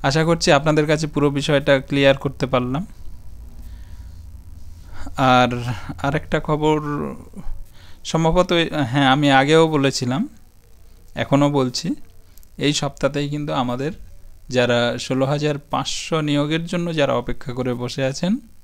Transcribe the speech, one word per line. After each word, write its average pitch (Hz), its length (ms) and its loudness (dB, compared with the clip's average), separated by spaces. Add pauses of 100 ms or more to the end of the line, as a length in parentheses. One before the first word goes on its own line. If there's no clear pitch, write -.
আশা 143 220 2
করছি 165 280 4
আপনাদের 151 340 4
কাছে 156 200 0
পুরো 147 240 2
বিষয়টা 143 500 2
ক্লিয়ার 139 380 4
করতে 139 280 -4
পারলাম। 127 400 0 (2250)
আর 123 580 2 (280)
আরেকটা 147 380 -2
খবর 151 400 0 (1200)
সম্ভবত, 175 480 2 (340)
হ্যাঁ, 135 200 2
আমি 139 260 6
আগেও 156 360 6
বলেছিলাম, 139 600 0 (840)
এখনও 143 360 2
বলছি, 143 440 0 (640)
এই 143 140 0
সপ্তাহতেই 143 560 -2
কিন্তু 147 240 -4
আমাদের 131 400 -2 (560)
যারা 120 500 2
ষোলো 131 280 0
হাজার 147 320 0
পাঁচশো - 640 -4
নিয়োগের 151 460 0
জন্য 170 280 -2
যারা 139 180 2
অপেক্ষা 120 400 -2
করে 123 220 -2
বসে 123 300 -4
আছেন 175 320 0 (280)